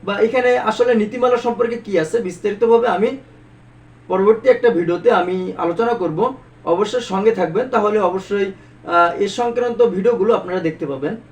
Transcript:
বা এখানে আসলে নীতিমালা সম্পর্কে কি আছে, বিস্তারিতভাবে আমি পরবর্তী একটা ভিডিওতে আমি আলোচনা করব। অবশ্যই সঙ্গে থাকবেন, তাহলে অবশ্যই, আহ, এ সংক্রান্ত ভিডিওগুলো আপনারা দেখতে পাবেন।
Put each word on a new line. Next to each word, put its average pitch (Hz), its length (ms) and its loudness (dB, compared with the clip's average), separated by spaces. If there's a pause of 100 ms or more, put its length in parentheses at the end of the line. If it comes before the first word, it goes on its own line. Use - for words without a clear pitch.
বা 196 100 -4 (120)
এখানে 247 320 2
আসলে 233 380 0
নীতিমালা 240 420 2
সম্পর্কে 233 480 -2
কি 190 140 0
আছে, 156 200 -2
বিস্তারিতভাবে 214 680 2
আমি 196 220 0 (960)
পরবর্তী 202 420 2
একটা 233 200 4
ভিডিওতে 170 420 0
আমি 185 460 -2
আলোচনা 170 360 -2
করব। 165 260 -4 (460)
অবশ্যই 208 360 0
সঙ্গে 202 300 0
থাকবেন, 185 380 -2
তাহলে 214 300 0
অবশ্যই, 190 480 -2
আহ, 175 760 -2
এ 202 40 -2
সংক্রান্ত 240 520 -2 (160)
ভিডিওগুলো 202 380 2
আপনারা 185 260 -2
দেখতে 160 260 -4
পাবেন। 139 280 -6 (180)